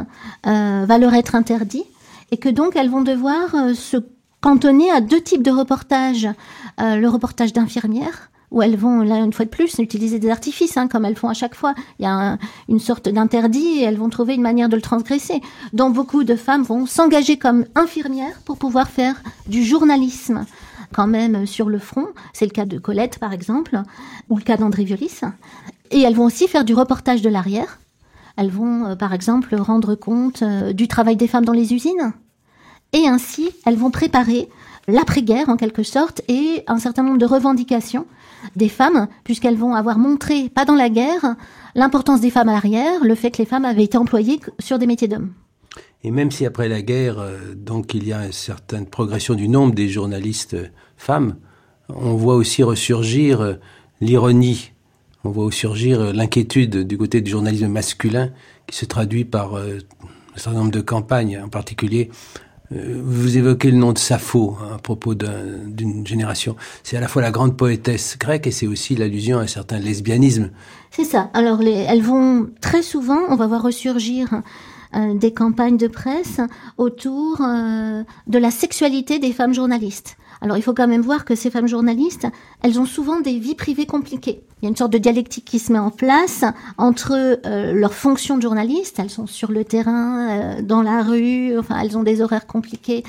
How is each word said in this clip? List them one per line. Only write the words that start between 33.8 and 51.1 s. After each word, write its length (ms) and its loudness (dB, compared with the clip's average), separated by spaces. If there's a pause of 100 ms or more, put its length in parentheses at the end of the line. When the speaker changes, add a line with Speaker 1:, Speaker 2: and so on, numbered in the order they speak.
Speaker 1:
préparer 580 0 (380)
l'après-guerre, 640 2
en 60 2
quelque 260 -2
sorte, 460 -2
et 380 0
un 120 0
certain 240 -2
nombre 160 2
de 80 6
revendications 800 0 (500)
des 120 2
femmes, 400 2 (160)
puisqu'elles 320 0
vont 180 0
avoir 240 0
montré, 500 2
pas 160 0
dans 100 6
la 140 6
guerre, 480 0 (380)
l'importance 460 4
des 100 2
femmes 180 2
à 40 4
l'arrière, 520 0
le 100 4
fait 160 0
que 80 -4
les 60 0
femmes 220 -2
avaient 180 2
été 140 2
employées 420 2 (180)
sur 200 -4
des 80 0
métiers 220 0
d'hommes. 240 -6 (720)
Speaker 2:
Et 60 -6
même 200 0
si 160 -4
après 220 -2
la 120 -4
guerre, 380 -2
euh, 380 -12
donc, 380 -8
il 120 -4
y 60 -4
a 140 -6
une 60 -10
certaine 540 -10
progression 480 -4
du 140 -2
nombre 260 4
des 140 0
journalistes, 640 -6
euh, 120 -8 (300)
femmes, 400 -2 (520)